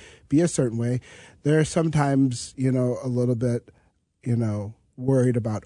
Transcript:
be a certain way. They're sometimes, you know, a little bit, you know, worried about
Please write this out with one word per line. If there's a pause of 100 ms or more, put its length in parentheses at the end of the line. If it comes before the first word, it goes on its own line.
(280)
be
a
certain
way. (420)
They're
sometimes,
you
know,
a
little
bit, (540)
you
know, (220)
worried
about